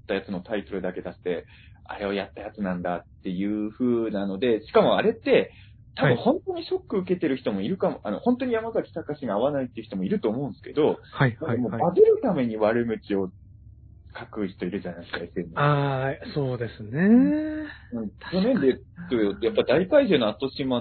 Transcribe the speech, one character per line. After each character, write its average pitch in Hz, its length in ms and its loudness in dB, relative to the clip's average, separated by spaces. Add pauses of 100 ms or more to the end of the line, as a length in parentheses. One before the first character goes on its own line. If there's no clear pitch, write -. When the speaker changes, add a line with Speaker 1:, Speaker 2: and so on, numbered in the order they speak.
Speaker 1:
た 104 80 -2
や 95 80 -2
つ - 60 -16
の 90 140 -8
タ 113 140 -6
イ 101 80 -6
ト - 100 -20
ル 95 80 -6
だ 92 100 -4
け 90 80 -10
出 87 140 -10
し - 80 -20
て、 87 240 -4 (400)
あ - 120 -12
れ 104 80 -4
を 98 60 -2
や 98 140 -4
っ - 80 -18
た - 60 -14
や 104 120 -12
つ 107 100 -10
な 92 120 -2
ん 87 80 -6
だ 87 220 -4
っ - 180 -20
て 98 80 -8
い 92 160 -4
う 107 240 -4
風 117 400 0
な 101 160 -4
の 98 120 -4
で、 113 260 0
し - 80 -20
か 226 80 6
も 123 160 4
あ 101 60 4
れ 202 80 2
っ 233 40 0
て、 226 380 2 (440)
多 - 100 2
分 - 100 4
本 320 300 0
当 370 80 -4
に 330 100 -8
シ 370 100 -6
ョ 381 40 0
ッ - 100 -18
ク 220 100 -4
受 185 160 -2
け 180 60 -2
て 160 80 0
る 131 80 0
人 123 160 -4
も 98 80 -2
い 101 80 -2
る 185 80 -2
か 185 120 0
も、 - 80 -4
Speaker 2:
は - 40 -16
い。 - 40 -20
Speaker 1:
あ - 80 -4
の、 - 80 -6
本 247 180 2
当 262 80 -6
に 247 60 -4
山 226 200 -2
崎 208 200 -4
隆 147 340 -8
が 101 80 -2
合 101 40 0
わ 135 140 2
な 139 80 -2
い 127 60 -4
っ - 20 -8
て 113 120 -14
い - 20 -8
う 107 40 -20
人 101 100 -8
も 92 80 -2
い 95 40 -2
る 107 120 -2
と 113 80 0
思 127 180 -2
う - 20 -6
ん 104 40 -8
で - 60 -20
す - 40 -20
け - 100 -14
ど、 139 260 2 (140)
Speaker 2:
は 139 140 2
い、 113 140 0
は 156 140 -2
い、 - 20 0
は - 0 -
い。 - 40 0
Speaker 1:
な 220 80 0
ん - 40 -6
か - 40 -4
も 113 80 0
う 170 60 4
バ - 40 0
ズ 370 60 6
る 440 220 8
た 233 100 2
め 135 140 0
に 110 100 -4
悪 113 300 4
口 107 300 -4
を 95 140 0 (880)
書 - 80 -14
く 104 220 -6
人 92 160 -10
い 90 60 -4
る 98 100 -4
じ 90 80 -10
ゃ 87 40 -6
な 85 60 -16
い - 40 -14
で 82 60 -20
す - 40 -20
か、 - 60 -6
エ 87 140 -10
ス - 60 -8
エ 90 40 -2
ヌ 85 80 -12
エ - 20 -16
ス。 - 40 -
Speaker 2:
あ 143 580 0 (120)
ー、 120 60 -12
そ 135 220 -2
う 120 40 -4
で 113 160 -6
す - 80 -14
ね。 104 80 -12
Speaker 1:
う 143 140 0
ん。 294 560 4 (380)
う - 80 -6
ん。 - 120 -10
Speaker 2:
確 - 120 -16
か 180 80 -2
に。 190 60 2
Speaker 1:
去 233 40 2
年 247 120 2
で 135 60 2 (440)
言 110 180 2
う 98 100 -4
と、 - 60 -2
や 110 80 2
っ - 20 -10
ぱ 120 100 4
大 165 240 4
怪 285 180 6
獣 180 120 4
の 107 140 2
後 135 160 -4
始 139 160 -6 (160)